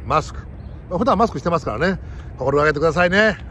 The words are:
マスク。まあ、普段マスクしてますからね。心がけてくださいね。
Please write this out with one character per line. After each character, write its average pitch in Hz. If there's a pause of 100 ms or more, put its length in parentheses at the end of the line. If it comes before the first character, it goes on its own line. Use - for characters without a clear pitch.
マ 147
ス -
ク。 - (500)
ま 180
あ、 165
普 170
段 208
マ 220
ス -
ク 151
し -
て 175
ま 165
す -
か 117
ら 110
ね。 180 (380)
心 135
が 147
け 156
て 143
く 156
だ 160
さ 175
い 180
ね。 202 (140)